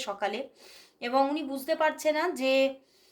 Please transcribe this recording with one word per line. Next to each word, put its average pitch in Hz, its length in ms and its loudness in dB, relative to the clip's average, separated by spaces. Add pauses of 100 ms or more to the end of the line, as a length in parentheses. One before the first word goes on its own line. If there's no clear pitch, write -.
সকালে 202 320 -4 (680)
এবং 262 140 2 (120)
উনি 311 180 -2
বুঝতে 269 320 -4
পারছে 302 340 0
না 302 60 0 (180)
যে, 262 120 2 (600)